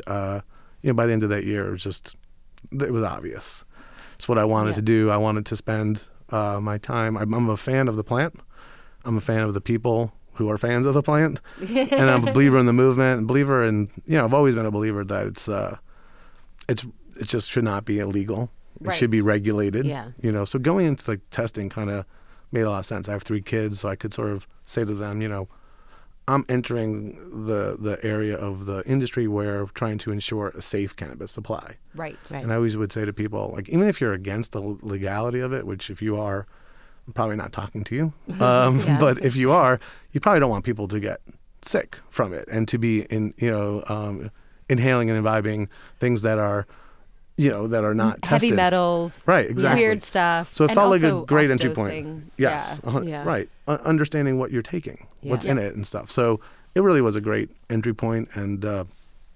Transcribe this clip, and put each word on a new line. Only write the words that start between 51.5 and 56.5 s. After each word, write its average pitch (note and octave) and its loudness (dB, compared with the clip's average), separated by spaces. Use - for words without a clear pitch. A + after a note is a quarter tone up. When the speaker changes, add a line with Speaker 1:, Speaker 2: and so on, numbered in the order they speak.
Speaker 1:
point. G#2 0
Speaker 3:
off-dosing. D#3 -12
Speaker 1:
Yes, D3 0
Speaker 3:
Yeah. A#2+ -6
Speaker 1:
a - -2
hun-, C#3 0
Speaker 2:
Yeah. D3 -8
Speaker 1:
right. C3+ -2
U-, D3 0
understanding D3 2
what B2+ -2
you're B2 0
taking, - -10
what's C3 -2
Speaker 2:
Yeah. - 0
Speaker 1:
in C3 2
it G2+ -2
and G2+ -6
stuff. - -8
So A#2 2